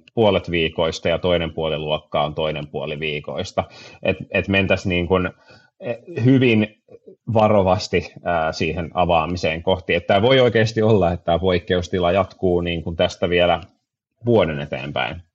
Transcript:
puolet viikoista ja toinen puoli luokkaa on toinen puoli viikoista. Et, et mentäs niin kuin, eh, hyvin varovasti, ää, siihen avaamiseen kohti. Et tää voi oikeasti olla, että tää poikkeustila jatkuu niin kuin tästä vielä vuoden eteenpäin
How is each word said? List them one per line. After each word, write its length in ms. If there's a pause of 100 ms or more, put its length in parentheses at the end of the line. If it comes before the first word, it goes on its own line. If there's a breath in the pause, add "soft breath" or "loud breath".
(140)
puolet 360
viikoista 580
ja 100
toinen 340
puoli 260
luokkaa 460
on 100
toinen 320
puoli 340
viikoista. 640 (380 loud breath)
Et, 140 (140)
et 180
mentäs 380
niin 220
kuin, 220 (500 soft breath)
eh, 180 (260)
hyvin 580 (520)
varovasti, 800 (120)
ää, 280
siihen 420
avaamiseen 680
kohti. 320
Et 120
tää 160
voi 180
oikeasti 420
olla, 300
että 120
tää 140
poikkeustila 760
jatkuu 480
niin 220
kuin 140
tästä 320
vielä 320 (640)
vuoden 360
eteenpäin 600 (120)